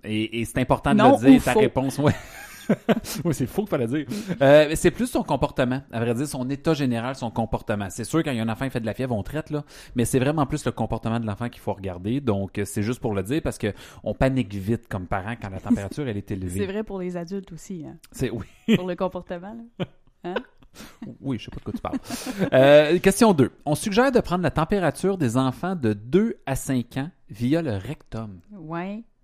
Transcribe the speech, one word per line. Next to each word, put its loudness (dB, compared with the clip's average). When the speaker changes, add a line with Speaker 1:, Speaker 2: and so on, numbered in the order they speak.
Speaker 1:
Et, -4
et -2
c'est -4
important 2
de 4
Speaker 2:
Non 8
Speaker 1:
le 6
dire, 12
Speaker 2:
ou -8
Speaker 1:
ta 2
Speaker 2:
faux ? 6
Speaker 1:
réponse, 2
ouais. 4
<laughs> -20
Oui, 0
c'est -2
faux -4
qu'il -8
fallait 0
dire. -2
Euh, 8
c'est 4
plus -4
son -2
comportement, 0
à -4
vrai 0
dire, -2
son -6
état 0
général, -2
son -6
comportement. -4
C'est -10
sûr, 0
quand -2
il -2
y -2
a -2
un -2
enfant -4
qui -6
fait -4
de -8
la -4
fièvre, -4
on -4
traite, -8
là, -4
mais 2
c'est 2
vraiment 2
plus -6
le -2
comportement -4
de -6
l'enfant -6
qu'il -18
faut -6
regarder. -6
Donc, -2
euh, -2
c'est -4
juste -4
pour -2
le -2
dire, -4
parce -6
que -4
on -4
panique 0
vite -4
comme -6
parent -6
quand -10
la -10
température, -4
elle -4
est -8
élevée. -6
Speaker 2:
C'est -4
vrai -6
pour -10
les -6
adultes -10
aussi, -14
hein. -18
Speaker 1:
C'est, -4
oui. -8
Speaker 2:
Pour -2
le -4
comportement, -8
là. -4
Hein ? -8
Speaker 1:
Oui, -6
je -14
sais -14
pas -14
de -20
quoi -8
tu -8
parles. -6
Euh, 8
question 6
deux. 4
On 0
suggère 2
de 6
prendre -2
la 2
température 0
des 0
enfants -2
de 0
deux 0
à -4
cinq -4
ans -6
via -2
le -4
rectum. -10
Speaker 2:
Ouais. -10